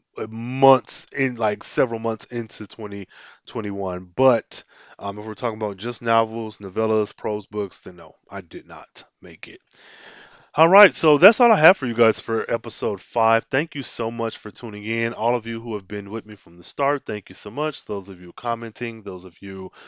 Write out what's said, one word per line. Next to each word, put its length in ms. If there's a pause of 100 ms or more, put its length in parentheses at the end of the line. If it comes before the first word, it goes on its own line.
(300)
months 840
in, 240
like, 280
several 360
months 260
into 420
twenty 400 (380)
twenty-one. 680
But, 480 (360)
um, 200
if 60
we're 80
talking 240
about 200
just 240
novels, 580
novellas, 560
prose 320
books, 320
then 160
no, 200 (140)
I 120
did 260
not 360 (180)
make 260
it. 120 (960)
All 120
right, 280
so 240
that's 200
all 120
I 60
have 200
for 80
you 80
guys 260
for 320
episode 480
five. 440
Thank 320
you 80
so 260
much 300
for 100
tuning 360
in. 280
All 220
of 100
you 160
who 140
have 120
been 220
with 160
me 100
from 220
the 60
start, 420
thank 240
you 60
so 160
much. 340
Those 240
of 100
you 140
commenting, 680
those 200
of 160
you, 320 (160)